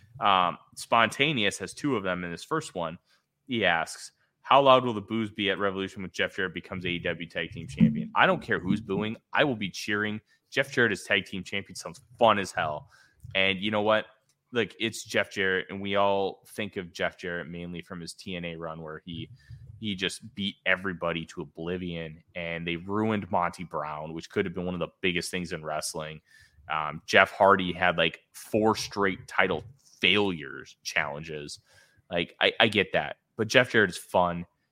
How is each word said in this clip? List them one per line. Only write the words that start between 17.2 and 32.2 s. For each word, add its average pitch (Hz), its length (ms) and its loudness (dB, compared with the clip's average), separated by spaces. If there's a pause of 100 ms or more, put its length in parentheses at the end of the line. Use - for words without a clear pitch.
mainly 87 340 -10
from 90 200 -12
his 82 120 -12
T 95 220 -12
N 87 80 -8
A 85 140 -8
run 82 240 -10
where 78 240 -12
he, 80 240 -10 (500)
he 107 160 -4
just 92 400 -6
beat 98 300 -6
everybody 87 600 -2
to - 140 -12
oblivion, 82 800 -8 (140)
and 85 320 -6
they 85 80 -2
ruined 98 560 -2
Monty 87 320 -2
Brown, 76 500 -8
which 82 160 -10
could 101 160 0
have 87 80 -8
been 90 120 -4
one 90 100 -4
of 85 60 -4
the 78 80 -4 (100)
biggest 87 320 -2
things 90 220 -6
in 78 100 -8
wrestling. 78 580 -6 (480)
Um, 78 360 -4
Jeff 95 260 6
Hardy 95 420 6
had, 87 240 2
like, 82 220 0 (140)
four 107 420 2
straight 98 520 -4
title 92 360 0 (360)
failures, 87 840 0
challenges. 76 760 -6 (500)
Like, 87 300 -2